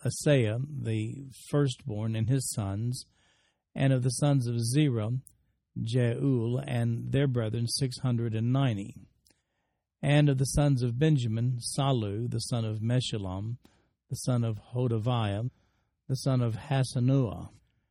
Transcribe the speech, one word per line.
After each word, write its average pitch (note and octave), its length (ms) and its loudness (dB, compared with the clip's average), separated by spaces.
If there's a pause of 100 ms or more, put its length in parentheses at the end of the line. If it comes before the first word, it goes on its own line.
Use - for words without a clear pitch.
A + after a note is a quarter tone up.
Asaiah, B2 540 2 (240)
the A2+ 420 -4 (260)
firstborn, A2+ 640 0
and A2 140 0
his C3 240 0
sons, A2 540 -4 (680)
and C3+ 180 2
of B2+ 120 2
the C3 60 2
sons C#3 360 2
of A#2+ 140 -2
Zerah, A#2 500 2 (720)
Jeuel, B2 840 0
and A#2 460 -2
their C#3 160 2
brethren, A#2+ 400 -2
six B2+ 340 -4
hundred A#2 320 0
and A#2 200 0
ninety. B2 420 0 (1080)
And D3 280 4
of C3+ 100 2
the C3+ 60 2
sons C#3 400 2
of A#2+ 140 0
Benjamin, B2 600 2
Sallu, A#2 720 0
the A#2+ 80 -2
son A2+ 260 -2
of A2 140 -2
Meshullam, A2 800 -2 (520)
the C3 80 -8
son A#2+ 280 0
of A2 160 -4 (120)
Hodaviah, A#2 800 0 (580)
the C3+ 80 -2
son C3 240 0
of A#2 140 0
Hasanuah, B2 960 0 (420)